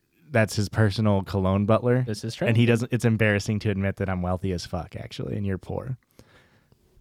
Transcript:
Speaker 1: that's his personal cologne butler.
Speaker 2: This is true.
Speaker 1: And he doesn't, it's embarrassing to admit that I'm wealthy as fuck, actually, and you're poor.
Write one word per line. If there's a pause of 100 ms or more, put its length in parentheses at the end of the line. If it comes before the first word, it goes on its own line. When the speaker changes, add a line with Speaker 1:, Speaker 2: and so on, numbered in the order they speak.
(300)
Speaker 1:
that's
his
personal
cologne
butler.
Speaker 2:
This
is
true.
Speaker 1:
And
he
doesn't,
it's
embarrassing
to
admit
that
I'm
wealthy
as
fuck,
actually,
and
you're
poor. (1040)